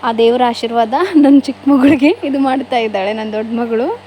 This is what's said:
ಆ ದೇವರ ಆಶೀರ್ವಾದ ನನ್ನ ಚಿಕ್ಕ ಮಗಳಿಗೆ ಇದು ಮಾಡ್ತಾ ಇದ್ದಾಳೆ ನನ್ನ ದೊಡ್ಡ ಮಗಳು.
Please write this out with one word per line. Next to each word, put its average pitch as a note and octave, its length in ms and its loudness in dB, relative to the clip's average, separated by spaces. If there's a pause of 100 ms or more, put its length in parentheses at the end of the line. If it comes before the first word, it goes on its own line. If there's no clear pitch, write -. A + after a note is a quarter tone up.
ಆ A#3 60 -2
ದೇವರ A#3 340 2
ಆಶೀರ್ವಾದ A#3 480 -2 (220)
ನನ್ನ C#4 240 6
ಚಿಕ್ಕ - 280 -6
ಮಗಳಿಗೆ C#4+ 560 4
ಇದು C#4 140 -4
ಮಾಡ್ತಾ C4 400 -2
ಇದ್ದಾಳೆ G#3 340 -4
ನನ್ನ A3 200 -8
ದೊಡ್ಡ A3 180 -6 (100)
ಮಗಳು. A#3 260 -2 (200)